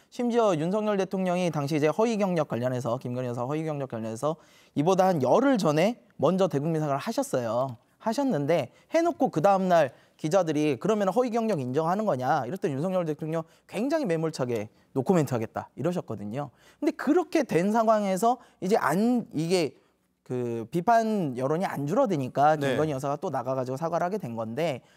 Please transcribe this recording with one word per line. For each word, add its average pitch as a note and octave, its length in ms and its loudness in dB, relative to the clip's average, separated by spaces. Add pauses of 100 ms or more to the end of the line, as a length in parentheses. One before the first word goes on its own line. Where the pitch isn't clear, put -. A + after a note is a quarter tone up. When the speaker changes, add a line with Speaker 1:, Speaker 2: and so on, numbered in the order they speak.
Speaker 1:
심지어 A#3 480 2
윤석열 G#3 400 0
대통령이 F#3 540 0
당시 D3+ 260 -2
이제 D3 100 2
허위 A3 300 2
경력 F3+ 320 0
관련해서, B2 480 -2
김건희 B2+ 320 -6
여사 A#2+ 140 -6
허위 D3+ 200 -4
경력 D3 280 -6
관련해서 A2+ 460 -4 (380)
이보다 F#3 320 4
한 F3 160 2
열흘 A3 360 4
전에 E3+ 440 2 (140)
먼저 F#3 320 4
대국민 D3+ 320 0
사과를 C#3+ 180 -2
하셨어요. C3 760 -2 (220)
하셨는데 E3+ 720 0 (200)
해놓고 D#4+ 360 2
그 D#3+ 140 0
다음날 F3+ 500 4 (240)
기자들이 D#3 640 2
"그러면 G3+ 300 2
허위 B3 180 0
경력 A3 320 -2
인정하는 D#3+ 460 -2
거냐?" C#3 400 0
이랬더니 E3+ 260 -4
윤석열 F3+ 320 -2
대통령 D#3+ 380 -4 (240)
굉장히 C#4 400 -2
매몰차게 C#3+ 640 -2 (240)
"노코멘트 C#3+ 400 2
하겠다." A2 420 -6
이러셨거든요. C#3 720 -6 (300)
근데 D4+ 140 0
그렇게 D#4 500 0
된 F#3 280 0
상황에서 A3 680 2 (240)
이제 F#3+ 160 2
안, G#3+ 560 2
이게 E3 420 0 (460)
그 A#2+ 480 -4
비판 G#3 680 2
여론이 D3+ 300 -2
안 C#3+ 220 -4
줄어드니까 D#3 680 2
Speaker 2:
네. C#3+ 140 0
Speaker 1:
김건희 D3 240 0
여사가 C#3 240 -4
또 F#3 140 -6
나가가지고 C3 460 -4
사과를 E3 280 -2
하게 F3+ 120 -4
된 C3 200 -8
건데 A#2+ 440 -4 (160)